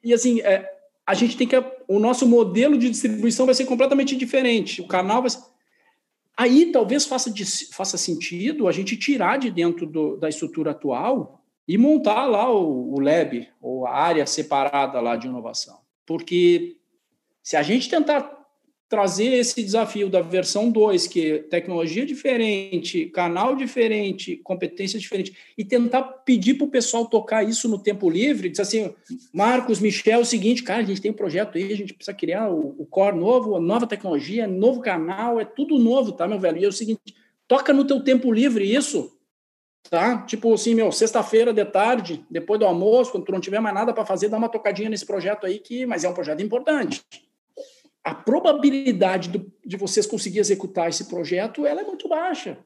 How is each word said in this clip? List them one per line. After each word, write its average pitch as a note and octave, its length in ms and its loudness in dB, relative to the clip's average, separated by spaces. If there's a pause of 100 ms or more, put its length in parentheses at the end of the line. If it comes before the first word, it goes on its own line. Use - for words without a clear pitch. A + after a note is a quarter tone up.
E, A#3 120 4
assim, A#3 260 2
é, G3 260 2 (400)
a G3 60 2
gente A#3 240 2
tem B3 100 2
que, B3+ 100 2 (300)
o G3 120 2
nosso A#3+ 280 2
modelo A#3 520 6
de A#3+ 100 2
distribuição A3+ 560 0
vai B3+ 100 6
ser B3+ 120 0
completamente C4+ 500 2
diferente, A#3+ 640 0
o E3 60 -12
canal G3 340 0
vai B3+ 100 -2
ser... - 100 -10 (960)
Aí C4 360 6
talvez B3 320 2
faça C4 260 -4
de, G3+ 140 -8 (280)
faça F#3+ 260 -6
sentido G3+ 680 -4
a F3 60 2
gente G3 240 -4
tirar A#3+ 420 0
de B3 120 -2
dentro E3+ 340 -2
do, D3+ 320 -4
da D#3 120 -4
estrutura D3+ 420 -4
atual D3+ 720 -4 (260)
e F3 80 0
montar B3+ 500 4
lá A#3 240 2
o, C#3 440 0
o C#3 60 0
lab, C#3 460 2 (140)
ou B2+ 260 -6
a B2 60 -4
área D3+ 340 2
separada C#3 760 -2
lá A#2 160 0
de A#2 100 -8
inovação. A#2 540 -10 (260)
Porque F3 680 2 (680)
se - 140 -4
a D3 60 4
gente A#3+ 280 0
tentar D4+ 460 0 (520)
trazer G3+ 440 2
esse A#3+ 300 0
desafio G#3 460 -2
da F#3 140 2
versão F#3 480 0
dois, G#3+ 380 4
que D#3+ 240 0
é D3+ 60 0
tecnologia F3 680 -4
diferente, G3 1000 -2
canal F#3 500 -2
diferente, G#3+ 800 -2
competência F#3+ 640 -6
diferente, - 380 -8 (220)
e G#3 60 -6
tentar B3 380 2
pedir B3 520 2
pro D4 140 0
pessoal A#3 380 0
tocar A3 360 0
isso A3+ 260 -2
no G3+ 120 -2
tempo G3 280 0
livre, G3 400 0
dizer F#3+ 140 -4
assim, G3 320 -2 (380)
"Marcos, A#3 480 2
Michel, A3 400 2
é - 20 2
o - 20 2
seguinte, A#3 380 0
cara, A3+ 200 -2
a - 20 0
gente G3 160 -4
tem G#3 100 -2
um G#3+ 40 -6
projeto F#3+ 440 -4
aí, G3 140 -4
a G#3 40 -4
gente G3 160 -8
precisa - 240 -14
criar F#3+ 320 -2
o, D3+ 300 -4
o D3+ 80 -12
core F#3+ 300 2
novo, G#3+ 400 2
a E3+ 40 0
nova A3 280 0
tecnologia, G3 580 -4
novo A3 340 2
canal, G3 600 -2
é G#3 40 -4
tudo D4 340 -2
novo, A#3 340 4
tá, F3 160 -2
meu G#3 100 -4
velho? E3+ 200 0
E F#3+ 60 0
é G3+ 40 2
o G3 40 0
seguinte, A3 280 -6 (480)
toca C4+ 240 4
no C#4 120 6
teu C#4 200 2
tempo C4 260 2
livre A3 420 2
isso, A#3+ 400 -2 (800)
tá? G#3 320 0
Tipo A3 320 0
assim, A3+ 220 2
meu, G#3+ 160 2
sexta-feira A3 600 2
de G#3 120 2
tarde, G3+ 680 0
depois F#3+ 300 -2
do G#3+ 60 -4
almoço, G3+ 440 2
quando F3+ 140 -6
tu F#3+ 80 -6
não F#3+ 80 -2
tiver F#3+ 180 -4
mais G#3+ 160 -2
nada - 180 -2
pra A3 140 -4
fazer, F#3+ 220 -2
dá G#3+ 80 -2
uma A3+ 120 -2
tocadinha G#3+ 400 -4
nesse G#3 160 -6
projeto G3 400 -4
aí, G3 140 -4
que, A#3+ 280 -8
mas F3+ 180 -4
é F3+ 40 0
um F3+ 60 -4
projeto D3+ 260 -6
importante." A#3 600 -2 (1040)
A D#3+ 80 -6
probabilidade C4 1120 2
do, - 240 -8 (120)
de F#3+ 120 -10
vocês G3 300 -2
conseguirem G#3 340 -4
executar F#3+ 480 0
esse E3+ 180 -6
projeto, F3+ 600 -4
ela D4+ 140 -2
é G#4 40 -8
muito F#4+ 240 -10
baixa. D#4+ 580 -4